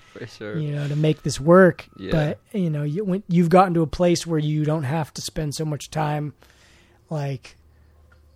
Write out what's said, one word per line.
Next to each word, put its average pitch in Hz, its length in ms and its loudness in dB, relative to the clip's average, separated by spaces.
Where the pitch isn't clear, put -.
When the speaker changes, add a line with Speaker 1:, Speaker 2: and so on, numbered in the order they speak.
Speaker 1:
<laughs> - 120 -20
For - 120 -14
sure. 107 320 -10
Speaker 2:
you 151 140 -4
know, 147 160 -6
to 147 80 -4
make 151 280 0
this 139 160 -4
work. 170 480 6
Speaker 1:
Yeah. 185 140 -12
Speaker 2:
But, 160 280 0
you 180 120 -2
know, 147 140 -4
you, 151 200 -6
when, 190 240 -4
you've 175 220 4
gotten 180 260 6
to 165 60 2
a 156 60 0
place 175 380 0
where 165 140 -2
you 151 260 -2
don't 151 180 -2
have 147 320 -4
to 151 60 -12
spend 151 340 -8
so 160 100 -6
much 147 260 -8
time, 151 420 -4
like, 143 480 -8